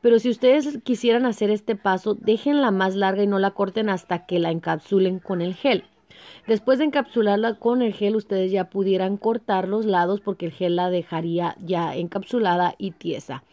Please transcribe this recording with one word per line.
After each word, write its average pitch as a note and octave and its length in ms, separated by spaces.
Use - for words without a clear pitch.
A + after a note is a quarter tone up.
Pero A#3 200
si B3 100
ustedes C4+ 540
quisieran A#3+ 420
hacer G#3 240
este G#3+ 240
paso, G3 400
déjenla C4+ 560
más F#3+ 240
larga G3 300
y - 20
no G3+ 120
la G3 120
corten G3+ 380
hasta F3+ 380
que F3 120
la E3 120
encapsulen F3+ 680
con F3 240
el F3+ 120
gel. A#3+ 300
Después A3+ 320
de D4+ 60
encapsularla A3+ 760
con B3 240
el A3 100
gel, G#3 240
ustedes F#3+ 340
ya F#3 200
pudieran F#3+ 460
cortar G3+ 520
los G#3+ 160
lados F#3+ 360
porque F3 260
el E3 60
gel F3 240
la F3+ 120
dejaría E3+ 720
ya E3+ 360
encapsulada F3+ 800
y F#3+ 140
tiesa. - 500